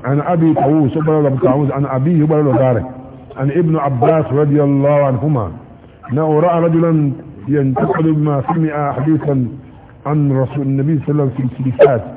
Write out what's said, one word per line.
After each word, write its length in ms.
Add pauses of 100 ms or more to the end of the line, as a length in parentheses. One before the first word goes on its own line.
An 180
Abi 320
Tawus, 420
ó 100
bá 80
yọ 140
Abu 180
Tawus. 260
An 140
Abi, 380
ó 40
bá 100
yọ 200
Gare. 260 (540)
عن 140
ابن 260
عباس 560
رضي 300
الله 420
عنهما 460 (600)
أنه 280
رأى 220
رجلا 500 (360)
ينتقل 680
بما 300 (100)
سمع 400
حديثا 540 (580)
عن 260
رسول 340
النبي 340
صلى 100
الله 140
عليه 100
وسلم 160
في 200
السلسات. 340 (140)